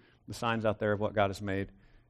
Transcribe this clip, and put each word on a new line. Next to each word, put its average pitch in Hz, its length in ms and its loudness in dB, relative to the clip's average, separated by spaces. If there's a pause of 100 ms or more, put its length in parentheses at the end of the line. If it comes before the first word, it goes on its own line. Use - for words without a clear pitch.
(260)
the 107 60 -10
signs 113 320 0
out 104 140 2
there 104 140 2
of 101 80 0
what 107 120 0
God 101 160 4
has 98 140 -8
made 98 260 -2 (420)